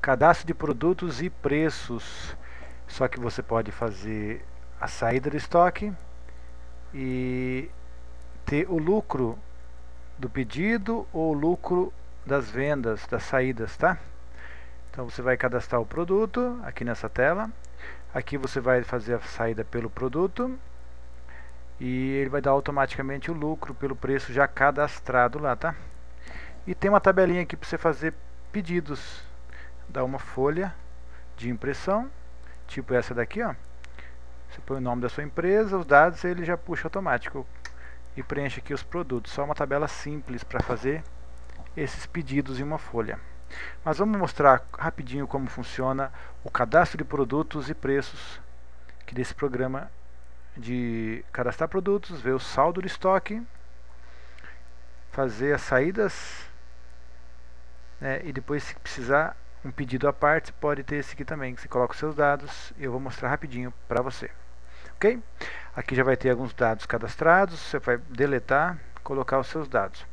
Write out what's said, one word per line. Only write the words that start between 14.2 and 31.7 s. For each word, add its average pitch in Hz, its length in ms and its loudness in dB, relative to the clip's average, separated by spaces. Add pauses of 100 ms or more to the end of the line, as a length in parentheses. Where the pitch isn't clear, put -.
Então 127 180 -6
você 120 140 -6
vai 123 160 4
cadastrar 123 420 2
o 113 60 2
produto 220 760 2
aqui 131 200 -6
nessa 117 240 -2
tela. 170 400 4 (640)
Aqui 135 280 -2
você 131 200 -2
vai 127 220 6
fazer 117 320 -2
a 113 60 0
saída 113 440 -2
pelo 113 240 -2
produto 185 720 0 (1200)
e 131 340 0
ele 139 180 2
vai 143 100 2
dar 139 80 4
automaticamente 139 800 2
o 170 60 -2
lucro 151 360 -2
pelo 135 240 -2
preço 135 380 0
já 139 140 8
cadastrado 135 880 4
lá, 139 180 2
tá? 160 200 -2 (880)
E 185 80 -4
tem - 160 2
uma 202 100 8
tabelinha 180 440 6
aqui - 120 -4
pra - 140 -8
você 165 80 0
fazer 160 380 2 (360)
pedidos. 165 720 -2 (640)
Dá 131 160 0
uma 131 140 -2
folha 156 560 0 (600)
de 120 160 -4
impressão, 190 580 0 (560)